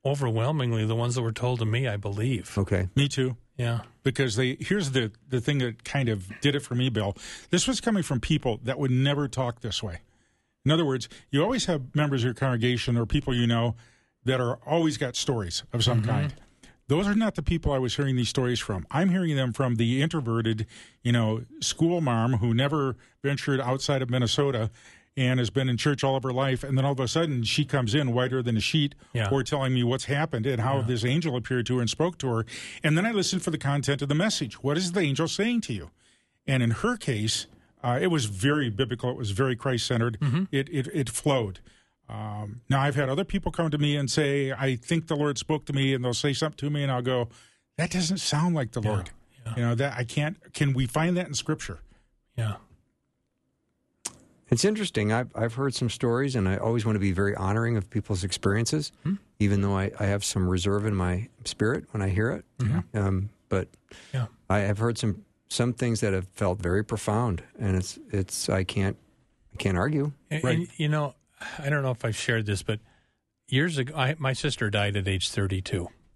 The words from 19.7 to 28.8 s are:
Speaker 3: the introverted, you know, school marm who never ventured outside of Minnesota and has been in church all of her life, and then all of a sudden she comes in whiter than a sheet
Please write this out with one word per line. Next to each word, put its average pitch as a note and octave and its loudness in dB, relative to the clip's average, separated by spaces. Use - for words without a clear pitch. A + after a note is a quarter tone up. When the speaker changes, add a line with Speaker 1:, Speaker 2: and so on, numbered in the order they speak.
Speaker 3:
the A#2 2
introverted, A#2 0
you A#2+ 2
know, A2+ 2
school E3+ 0
marm B2 2
who A#2 2
never C#3 0
ventured C#3 0
outside C3+ 0
of B2+ -2
Minnesota B2 2
and B2+ 2
has A2+ 0
been C3 0
in A#2+ 0
church C#3+ 0
all C3+ 2
of B2+ -2
her B2+ -4
life, C3 0
and C3+ 0
then C3 4
all C#3+ 2
of C3 -2
a B2 0
sudden D3+ 0
she C#3+ 0
comes B2 0
in C#3 2
whiter B2+ 0
than A#2 0
a G#2 2
sheet C#3+ 0